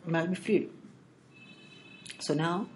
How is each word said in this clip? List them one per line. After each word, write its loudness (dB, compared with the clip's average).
I'll 4
be 0
freed. 4
So 0
now, 2